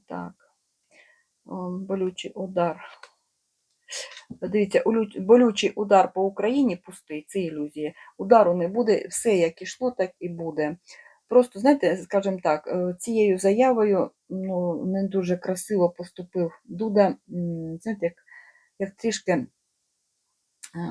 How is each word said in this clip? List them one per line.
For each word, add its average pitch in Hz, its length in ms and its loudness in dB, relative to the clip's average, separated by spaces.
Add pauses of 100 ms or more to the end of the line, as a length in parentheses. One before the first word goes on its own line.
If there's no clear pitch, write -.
так. 175 260 -10 (1120)
О, 180 240 -8
болючий 185 640 -6
удар. 180 680 -4 (1300)
Дивіться, 196 560 0
улю-, 220 340 0
болючий 214 500 4
удар 202 440 4
по 190 120 0
Україні 208 500 0
пустий, 156 520 -14
це 196 120 -4
ілюзія. 151 540 -6 (240)
Удару 196 380 6
не 175 120 0
буде, 214 400 0
все 214 300 0
як 165 240 0
ішло, 247 300 -6
так 180 280 -4
і 175 100 -8
буде. 165 480 -4 (500)
Просто, 240 320 2
знаєте, 208 380 2
скажімо 190 460 -2
так, 156 240 0
е, 180 320 -4
цією 214 380 2
заявою, 208 720 2 (180)
ну, 180 560 -4
не 190 220 -2
дуже 180 300 -2
красиво 185 520 -2
поступив 175 640 -6 (140)
Дуда. 202 520 0 (120)
М, 165 520 -6
знаєте, 202 240 -6
як, 170 80 -2 (640)
як 196 120 -6
трішки, - 400 -4
е, 131 160 -2 (1400)